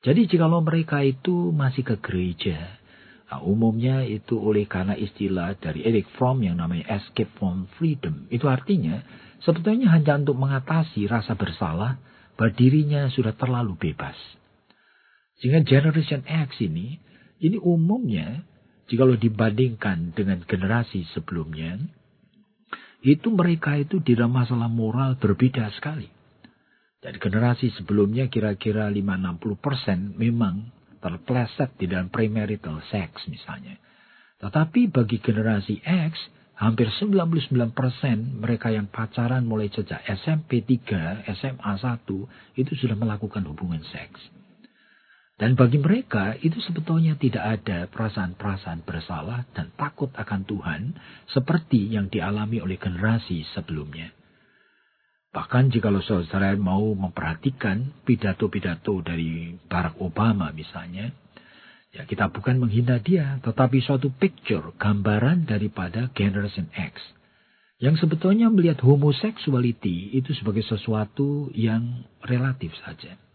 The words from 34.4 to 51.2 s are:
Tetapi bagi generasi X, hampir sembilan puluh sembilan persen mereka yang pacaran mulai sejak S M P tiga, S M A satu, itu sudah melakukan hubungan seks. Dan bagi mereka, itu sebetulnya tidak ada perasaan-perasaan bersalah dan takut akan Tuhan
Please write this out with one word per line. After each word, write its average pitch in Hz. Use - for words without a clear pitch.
Tetapi 160
bagi 117
generasi 104
X, 160
hampir 113
sembilan 196
puluh 160
sembilan 120
persen 123
mereka 113
yang 101
pacaran 117
mulai 107
sejak -
S -
M 156
P 117
tiga, 98
S 101
M 131
A 101
satu, 117
itu 131
sudah 117
melakukan 104
hubungan 80
seks. -
Dan 127
bagi 131
mereka, 151
itu 165
sebetulnya 160
tidak 110
ada 104
perasaan-perasaan 95
bersalah 82
dan -
takut -
akan 98
Tuhan 87